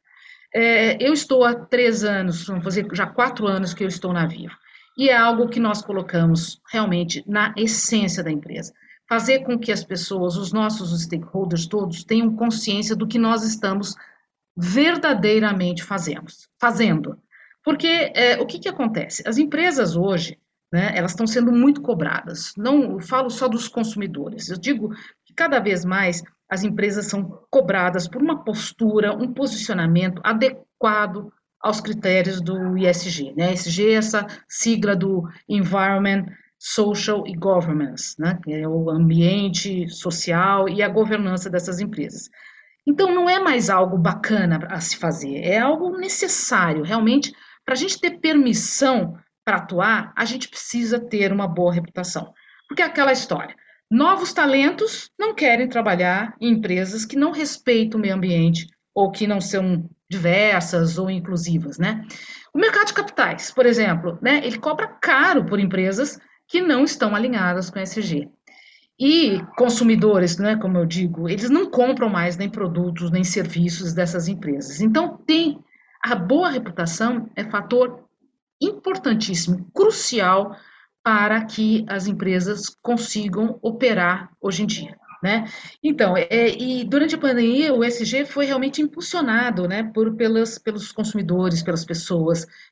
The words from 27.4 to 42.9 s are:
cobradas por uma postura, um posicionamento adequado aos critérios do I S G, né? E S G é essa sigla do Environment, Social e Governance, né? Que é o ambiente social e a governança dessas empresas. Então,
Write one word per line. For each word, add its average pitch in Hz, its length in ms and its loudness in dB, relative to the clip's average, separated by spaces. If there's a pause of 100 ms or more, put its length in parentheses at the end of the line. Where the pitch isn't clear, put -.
cobradas 180 580 2
por 254 140 -6
uma 302 200 2
postura, 214 720 0
um 240 200 -4
posicionamento 180 920 0
adequado 214 1080 0 (300)
aos 214 220 -2
critérios 190 580 0
do 185 380 -2
I 185 80 2
S 175 240 2
G, 147 260 -8
né? 170 140 0
E 185 40 0
S 175 160 -6
G 196 200 2
é 220 60 6
essa 214 300 0 (220)
sigla 208 480 0
do 185 320 0 (200)
Environment, 196 800 2 (320)
Social 208 680 -2
e 180 60 -10
Governance, 165 840 -2
né? 170 240 -2
Que 156 120 -8
é 156 120 -4
o 160 240 -2
ambiente 170 1000 2
social 185 800 0
e 196 120 -2
a 202 60 2
governança 196 600 0
dessas 175 320 -4
empresas. - 480 -8 (580)
Então, 359 260 2